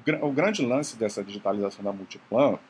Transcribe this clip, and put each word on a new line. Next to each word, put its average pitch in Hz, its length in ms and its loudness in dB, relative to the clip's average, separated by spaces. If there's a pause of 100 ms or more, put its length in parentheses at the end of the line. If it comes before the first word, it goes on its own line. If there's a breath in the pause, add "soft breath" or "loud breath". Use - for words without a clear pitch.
gra-, 151 200 0
o 143 60 0
grande 170 340 2
lance 131 320 0
dessa 107 260 -2
digitalização 101 600 -2
da 101 80 -2
Multiplan 101 640 0 (120)